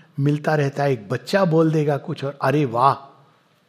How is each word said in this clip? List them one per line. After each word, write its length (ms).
मिलता 360
रहता 280
है। 80
एक 180
बच्चा 360
बोल 260
देगा 260
कुछ 260
और, 180
"अरे 240
वाह!" 600